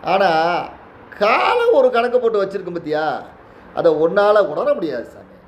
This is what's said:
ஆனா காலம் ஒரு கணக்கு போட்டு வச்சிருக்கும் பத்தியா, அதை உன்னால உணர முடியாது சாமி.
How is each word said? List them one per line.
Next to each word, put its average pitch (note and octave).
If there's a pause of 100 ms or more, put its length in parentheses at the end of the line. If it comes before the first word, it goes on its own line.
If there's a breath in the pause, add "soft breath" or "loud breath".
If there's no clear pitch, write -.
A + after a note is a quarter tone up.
ஆனா F#3 (880)
காலம் F#4
ஒரு B3+
கணக்கு A#3+
போட்டு A3
வச்சிருக்கும் F#3
பத்தியா, D3+ (680 loud breath)
அதை D#3+
உன்னால G3
உணர G3+
முடியாது D3
சாமி. G2 (120)